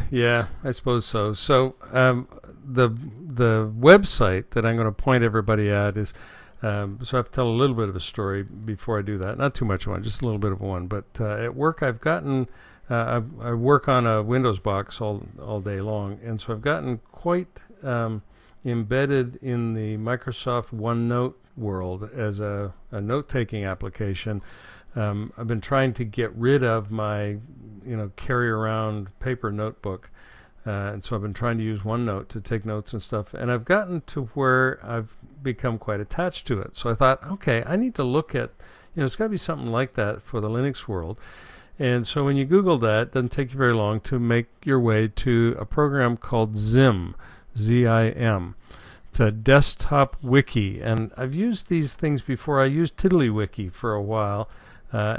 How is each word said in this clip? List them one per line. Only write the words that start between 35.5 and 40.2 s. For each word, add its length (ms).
quite 220
attached 460
to 120
it. 160
So 140
I 40
thought, 300
"Okay, 420
I 120
need 180
to 80
look 320
at, 160
you 60
know, 60
it's 100
gotta 140
be 80
something 340
like 220
that 280